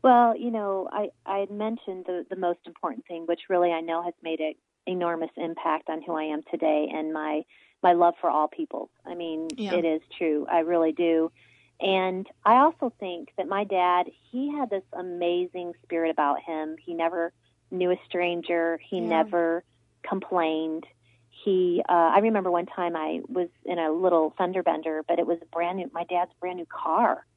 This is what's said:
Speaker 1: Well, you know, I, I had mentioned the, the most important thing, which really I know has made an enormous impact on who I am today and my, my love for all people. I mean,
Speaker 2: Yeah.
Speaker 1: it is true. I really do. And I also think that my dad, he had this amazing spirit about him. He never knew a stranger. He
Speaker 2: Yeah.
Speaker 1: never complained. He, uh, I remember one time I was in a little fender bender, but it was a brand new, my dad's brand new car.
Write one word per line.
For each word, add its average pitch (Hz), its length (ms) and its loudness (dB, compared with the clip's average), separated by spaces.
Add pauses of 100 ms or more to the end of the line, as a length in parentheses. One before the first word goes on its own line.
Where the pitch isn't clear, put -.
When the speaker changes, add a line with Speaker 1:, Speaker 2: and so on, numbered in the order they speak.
Speaker 1:
Well, 240 340 8
you 240 140 -4
know, 202 400 -2
I, 208 200 -2 (160)
I 196 120 -2
had 202 120 -4
mentioned 208 560 -6
the, 175 220 -4
the 185 80 -8
most 175 300 -2
important 170 400 -8
thing, 165 200 -10
which 170 220 -4
really 175 220 4
I 165 100 0
know 165 220 -4
has 175 200 -6
made 160 180 -4
an 156 140 -4 (320)
enormous 170 500 -2
impact 165 520 -4
on 160 140 -6
who 170 120 -6
I 156 100 -2
am 151 260 -4
today 156 420 2
and 156 200 -4
my, 156 300 -4 (400)
my 180 100 8
love 175 280 6
for 170 100 2
all 151 180 2
people. - 420 -8 (140)
I - 100 -10
mean, 160 420 -6
Speaker 2:
Yeah. 202 180 -4
Speaker 1:
it 175 100 2
is 160 160 2 (160)
true. 151 340 0
I 170 100 4
really 165 320 2
do. 165 380 2 (500)
And 190 460 -2 (180)
I 226 120 8
also 277 440 4
think 180 360 -8
that 185 120 -4
my 196 160 -2
dad, 180 420 2 (240)
he 269 240 -4
had 269 160 -4
this 190 120 -4 (100)
amazing 175 800 -4 (100)
spirit 165 280 0
about 143 320 2
him. 156 400 -6
He 175 120 -10
never 170 380 -2 (380)
knew 180 200 0
a 180 60 2 (100)
stranger. 170 720 -2 (100)
He 185 100 -4
Speaker 2:
Yeah. 170 100 -2
Speaker 1:
never 165 560 0 (380)
complained. 160 840 -2 (600)
He, 185 440 2
uh, - 40 4
I 170 280 6
remember 208 300 2
one 175 160 0
time 170 300 -4
I 160 320 -4
was 180 200 -2 (160)
in 175 140 -4
a 156 140 0
little 165 440 2
fender 185 260 -2
bender, 160 440 0
but 170 120 2
it 175 80 0
was 170 160 0
a 165 40 -20
brand 175 320 -4
new, 165 140 -8
my 170 120 -6
dad's 180 360 -2
brand 180 160 -6
new 175 100 -10
car. 170 580 0 (120)